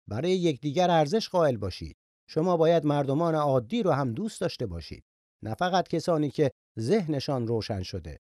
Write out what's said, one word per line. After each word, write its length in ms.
برای 240
یکدیگر 580
ارزش 380
قائل 280
باشید. 400
شما 280
باید 280
مردمان 500
عادی 480
رو 80
هم 220
دوست 280
داشته 260
باشید. 380
نه 120
فقط 340
کسانی 420
که 200
ذهنشان 680
روشن 360
شده. 360